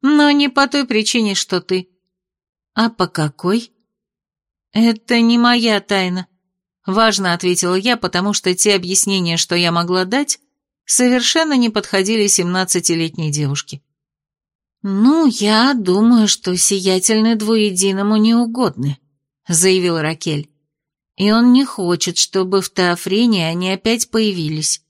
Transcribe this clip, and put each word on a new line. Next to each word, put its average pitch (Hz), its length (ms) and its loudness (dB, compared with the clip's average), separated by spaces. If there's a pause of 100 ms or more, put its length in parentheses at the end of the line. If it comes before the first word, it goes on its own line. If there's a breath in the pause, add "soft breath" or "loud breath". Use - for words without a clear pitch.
"Но 294 300 4
не 285 180 2
по 277 180 0
той 277 200 -2
причине, 214 480 0
что 185 260 -4
ты". 185 300 -6 (840)
"А 226 140 0
по 202 180 -4
какой?" 175 640 -4 (1000)
"Это 233 480 0
не 233 160 2
моя 233 440 2
тайна", 185 480 -4 (580)
важно 196 480 0
ответила 180 400 -2
я, 226 220 0
потому 196 360 -4
что 185 220 -2
те 202 220 2
объяснения, 180 600 -2
что 175 200 -4
я 175 160 0
могла 175 320 -2
дать, 254 340 -4 (460)
совершенно 254 720 0
не 240 140 2
подходили 208 580 -2
семнадцатилетней 175 1040 -2
девушке. 143 500 -6 (1000)
"Ну, 240 440 2
я 220 480 2
думаю, 214 540 4
что 180 280 -2
сиятельны 196 760 0
двуединому 208 840 0
не 220 180 4
угодны", 226 640 -2 (500)
заявила 175 540 0
Ракель. 156 480 -6 (680)
"И 202 160 2
он 233 200 4
не 269 120 4
хочет, 175 520 -4
чтобы 190 460 -2
в - 100 -10
Теофрении 190 680 0
они 175 280 -4
опять 220 400 -4
появились. 170 800 -2